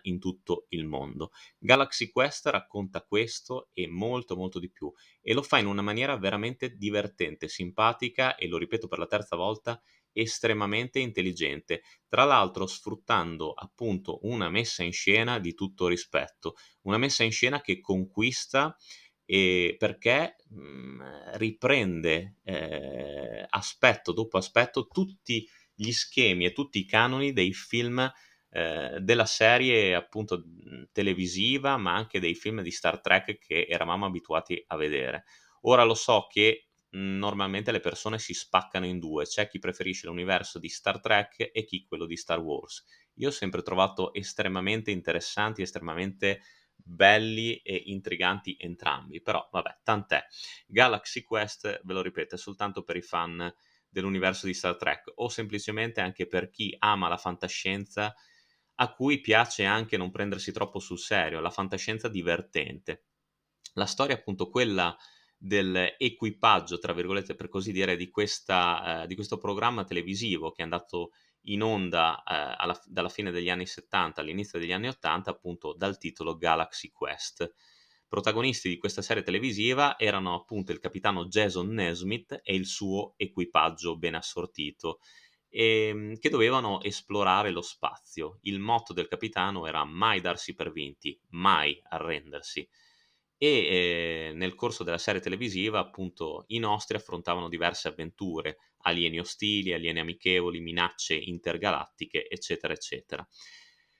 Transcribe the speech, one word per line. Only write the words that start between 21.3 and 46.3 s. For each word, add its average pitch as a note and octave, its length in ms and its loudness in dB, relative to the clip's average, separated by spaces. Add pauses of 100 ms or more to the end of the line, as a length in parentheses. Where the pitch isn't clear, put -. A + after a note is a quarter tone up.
riprende, G2 1080 2
eh, C#2 1080 -6
aspetto - 640 2
dopo F2+ 240 0
aspetto B2 500 2
tutti F#3 600 -2 (280)
gli G#2+ 160 -4
schemi G2 540 2
e F2+ 80 2
tutti C#3 260 -2
i F#2 60 -2
canoni C3 480 4
dei F#2+ 200 4
film, A#2+ 560 -2 (400)
eh, D#2+ 520 -2
della A2+ 240 6
serie A#2 680 6
appunto, F2+ 520 -2
mm, E2 460 -18
televisiva, G2+ 840 2
ma F#2+ 160 0
anche G#2 260 -2
dei E2+ 160 0
film G#2+ 260 -4
di E2+ 100 -6
Star E2+ 300 0
Trek F#2 360 4
che E2 300 0
eravamo E2+ 380 0
abituati E2+ 640 -2
a E2 100 -4
vedere. C#2+ 480 -2 (360)
Ora A#2+ 220 8
lo A#2 120 8
so A2 340 4
che, G#2+ 380 4 (280)
mm, F#2+ 220 -2
normalmente G2+ 540 -2
le G#2 100 0
persone G#2+ 380 -4
si F2 140 -8
spaccano F#2 520 0
in F2+ 140 -2
due, D#2 260 -4
c'è G#2 240 -2
chi F#2+ 100 -10
preferisce F2+ 480 -4
l'universo F2+ 520 -2
di E2 100 -10
Star - 320 -2
Trek G#2 520 0
e A2 120 -4
chi F#2 200 -8
quello E2 200 -6
di E2 100 -6
Star E2 240 -2
Wars. D2+ 440 -6 (320)
Io C3 140 -4
ho - 20 2
sempre F#2 300 -4
trovato F#2+ 520 2
estremamente G2+ 800 -2
interessanti, F#2+ 680 -2
estremamente F#2 800 -4 (360)